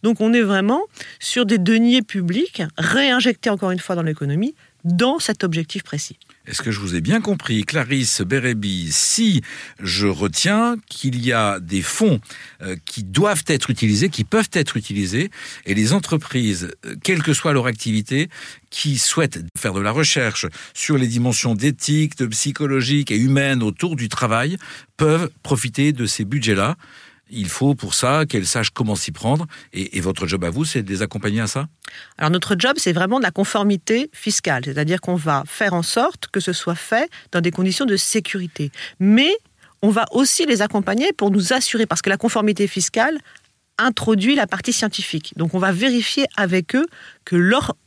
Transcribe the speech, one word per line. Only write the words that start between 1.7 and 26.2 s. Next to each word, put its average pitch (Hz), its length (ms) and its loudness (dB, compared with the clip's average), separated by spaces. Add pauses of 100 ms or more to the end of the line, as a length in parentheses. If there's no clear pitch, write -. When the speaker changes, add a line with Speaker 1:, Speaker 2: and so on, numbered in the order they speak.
Speaker 1:
publics 196 640 -4 (120)
réinjectés 247 720 2
encore 196 220 0
une 180 80 -2
fois 180 160 -4
dans 170 80 -2
l'économie, 156 540 -2 (260)
dans 233 360 2
cet - 260 -2
objectif 165 380 -4
précis. - 360 -10 (280)
Speaker 2:
Est-ce 113 160 -8
que 113 80 -4
je 101 100 -4
vous 92 140 -6
ai 85 80 0
bien 175 180 2
compris, 151 440 -2
Clarisse 131 580 -2
Bérébi, 101 680 -2
si 202 520 2 (360)
je 98 280 -2
retiens 175 680 0 (120)
qu'il 123 360 -4
y 123 80 2
a 104 280 2
des 90 220 -2
fonds, 170 360 2 (440)
euh, 92 140 -8 (100)
qui - 180 -10
doivent 156 420 2
être 135 220 0
utilisés, 113 400 2
qui 127 160 -2
peuvent 214 300 2
être 151 240 0
utilisés, 101 520 -2 (360)
et 98 80 -2
les 107 180 2
entreprises, 120 760 0 (160)
euh, - 180 -10
quelle 180 180 0
que 151 120 2
soit 160 180 0
leur 127 140 2
activité, 117 640 -2 (400)
qui 139 280 -2
souhaitent 139 420 0 (160)
faire 101 180 -2
de 98 60 0
la 104 120 0
recherche 120 540 0 (260)
sur - 240 0
les 127 100 2
dimensions 120 480 0
d'éthique, 147 640 0
de 131 100 -2
psychologique 135 840 0
et 107 80 0
humaine 135 440 2
autour 156 340 -2
du 120 120 -4
travail, 123 480 0 (400)
peuvent 156 340 4 (120)
profiter 135 500 0
de 120 140 0
ces - 180 -2